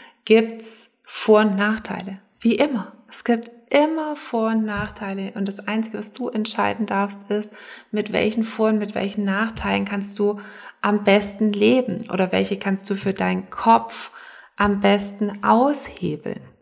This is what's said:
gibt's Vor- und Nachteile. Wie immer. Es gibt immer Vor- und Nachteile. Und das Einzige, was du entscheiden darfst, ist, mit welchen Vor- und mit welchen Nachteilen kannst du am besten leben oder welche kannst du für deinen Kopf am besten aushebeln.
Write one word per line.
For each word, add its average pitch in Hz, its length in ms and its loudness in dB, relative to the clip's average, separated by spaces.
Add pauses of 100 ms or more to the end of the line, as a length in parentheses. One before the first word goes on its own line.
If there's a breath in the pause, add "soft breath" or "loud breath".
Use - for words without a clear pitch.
(260 loud breath)
gibt's 220 600 2 (160)
Vor- - 380 4
und 208 140 2
Nachteile. 196 600 -4 (240)
Wie 226 140 4
immer. 262 360 0 (160)
Es - 160 -16
gibt 233 280 -2 (180)
immer 302 460 2
Vor- 226 340 -2
und 220 160 0
Nachteile. 202 680 -6
Und 196 120 -2
das 196 200 -10
Einzige, 214 320 -4
was 208 140 -10
du 240 160 -6
entscheiden 208 580 -2
darfst, 202 420 -2
ist, 214 220 -4 (400 loud breath)
mit 208 200 -2
welchen 220 320 2
Vor- 220 260 0
und 214 100 2
mit 202 160 -6
welchen 202 280 -4
Nachteilen 196 600 -2
kannst 202 320 -6
du 208 240 0 (400 loud breath)
am 208 220 2
besten 202 500 4
leben 208 560 2
oder 185 220 0
welche 190 260 0
kannst 196 320 -2
du 196 60 -2
für 196 180 -2
deinen 92 380 -2
Kopf - 600 0 (460 loud breath)
am 202 240 2
besten 202 640 0
aushebeln. 226 1000 0 (200)